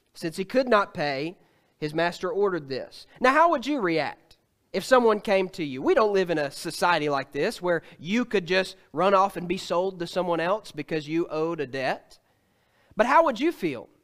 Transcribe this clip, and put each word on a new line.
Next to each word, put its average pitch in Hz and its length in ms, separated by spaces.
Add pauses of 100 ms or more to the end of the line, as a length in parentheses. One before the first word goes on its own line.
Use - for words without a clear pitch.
(140)
Since 165 220
he 190 80
could 254 240
not 202 260
pay, 147 420 (420)
his 151 140
master 170 380
ordered 180 380
this. - 380 (140)
Now, 254 120
how 320 180
would 247 160
you 285 140
react 160 560 (360)
if 185 120
someone 226 360
came 196 300
to 170 140
you? 131 160
We 311 140
don't 220 180
live 190 160
in 170 80
a 143 140
society 165 580
like 135 240
this 175 300
where 175 200 (160)
you 214 280
could 190 180
just 185 320 (160)
run 185 220
off 196 240
and 170 100
be 185 80
sold 185 440
to 170 60
someone 175 340
else 185 300
because 151 380
you 165 200
owed 160 320
a 135 60
debt. 135 520 (760)
But 220 120
how 302 180
would 240 160
you 320 120
feel 135 360 (160)